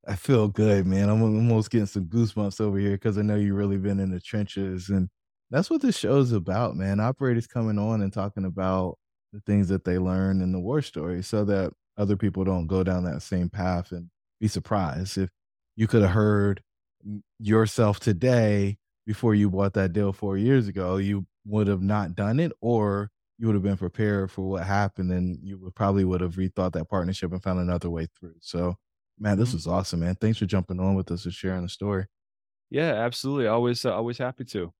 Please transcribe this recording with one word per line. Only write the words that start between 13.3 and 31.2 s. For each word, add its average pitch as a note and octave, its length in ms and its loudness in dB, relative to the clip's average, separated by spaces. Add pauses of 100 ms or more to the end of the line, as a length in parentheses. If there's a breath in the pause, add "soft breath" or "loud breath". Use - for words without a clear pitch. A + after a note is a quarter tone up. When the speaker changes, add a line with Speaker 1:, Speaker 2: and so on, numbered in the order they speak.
Speaker 1:
path F2+ 420 -4
and F2 180 -12 (300)
be G#2+ 80 0
surprised. F#2+ 680 -2
If F#2+ 120 0 (460)
you A2 100 2
could A2+ 160 4
have F#2+ 100 6
heard G2+ 520 2 (420)
m-, G#2 180 -12 (140)
yourself G#2+ 640 4
today G#2 800 2 (280)
before G#2+ 300 2
you G#2 160 6
bought G2 220 0
that F#2+ 200 0
deal G2+ 200 0
four G2 240 -4
years A#2+ 300 4
ago, F#2 300 -2
you G2 300 -2 (180)
would G#2 220 0
have G2 160 0
not G2 320 0
done A2 240 0
it, E3+ 220 -2
or G#2 500 0 (260)
you A2+ 100 -6
would G#2+ 80 2
have F#2+ 80 0
been G2 140 0
prepared G2 540 -2
for F#2+ 180 -6
what F#2 160 -4
happened, F#2+ 460 0
and F2+ 320 -2
you G2 160 -12
would, F#2 160 -14
probably G2 300 2
would F#2 160 0
have F2 140 -4
rethought F#2 380 -2
that D#2+ 160 -4
partnership F#2 420 -2
and F#2 120 -8
found F#2 160 -2
another F2 300 -2
way E2 180 -6 (120)
through. E2 200 -18
So, F2+ 360 -4 (440)
man, G#2 180 0
this A#2+ 120 2
Speaker 2:
Mm-hmm. G#2+ 80 -4
Speaker 1:
was E2 100 -8
awesome, F2 320 -2
man! F2 160 0
Thanks A2+ 240 0
for G#2+ 60 0
jumping F2+ 340 -2
on F#2+ 160 2
with F#2 160 -2
us E2+ 140 -6